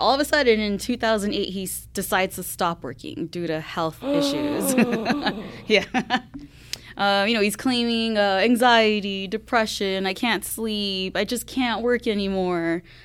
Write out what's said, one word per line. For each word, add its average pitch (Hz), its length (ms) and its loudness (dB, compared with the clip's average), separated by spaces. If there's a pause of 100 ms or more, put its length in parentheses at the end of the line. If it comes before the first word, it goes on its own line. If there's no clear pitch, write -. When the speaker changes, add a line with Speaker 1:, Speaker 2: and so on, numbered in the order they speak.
Speaker 1:
all 220 140 4
of 277 60 2
a 294 40 4
sudden, 262 340 4
in 208 200 0
two 240 180 -4
thousand 214 380 0
eight, 196 160 -2
he 190 140 -6
s-, - 280 -8
decides 190 440 0
to 185 60 -8
stop 170 400 -4
working - 460 -8
due 175 180 -6
to 160 140 -2
health 160 420 -6
Speaker 2:
<gasps> 285 180 0
Speaker 1:
issues. 285 540 0
<laughs> 226 720 -2 (220)
Yeah. 214 180 4 (1120)
Uh, 196 320 2
you 233 60 2
know, 220 60 2
he's 202 160 0
claiming, 233 600 0
uh, 202 260 4
anxiety, 214 840 4
depression, 202 800 0
"I 190 80 -2
can't 226 300 -2
sleep, 202 720 -4
I 202 80 0
just 226 220 -4
can't 233 360 -2
work 240 240 0
anymore." 185 760 0 (220)